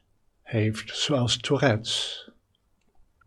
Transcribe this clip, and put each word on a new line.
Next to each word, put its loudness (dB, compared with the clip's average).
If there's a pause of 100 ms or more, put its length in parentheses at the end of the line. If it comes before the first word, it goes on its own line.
(420)
heeft, -2
zoals 0
Tourette's. 0 (960)